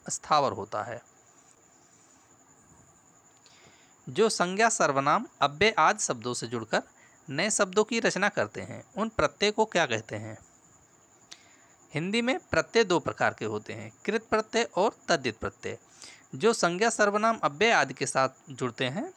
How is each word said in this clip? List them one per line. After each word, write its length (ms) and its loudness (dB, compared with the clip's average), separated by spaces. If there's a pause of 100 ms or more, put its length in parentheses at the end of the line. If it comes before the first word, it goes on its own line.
स्थावर 420 0
होता 320 -6
है। 180 -10 (3000)
जो 220 2
संज्ञा 420 2
सर्वनाम 560 2 (140)
अव्यय 380 2
आदि 240 4
शब्दों 300 -4
से 140 -6
जुड़कर 360 -2 (440)
नए 240 -4
शब्दों 320 2
की 160 -2
रचना 300 2
करते 320 -4
हैं, 220 -12 (100)
उन 160 -4
प्रत्यय 420 0
को 140 0
क्या 200 2
कहते 320 -4
हैं? 200 -12 (1600)
हिंदी 280 -2
में 200 0
प्रत्यय 420 2
दो 160 2
प्रकार 340 0
के 120 -8
होते 280 -6
हैं, 180 -12 (140)
कृत 240 -2
प्रत्यय 340 0 (120)
और 200 0 (140)
तद्धित 280 0
प्रत्यय। 400 -10 (580)
जो 180 2
संज्ञा 360 0
सर्वनाम 500 2
अव्यय 320 2
आदि 220 2
के 120 -4
साथ 240 2 (220)
जुड़ते 360 -4
हैं 280 -6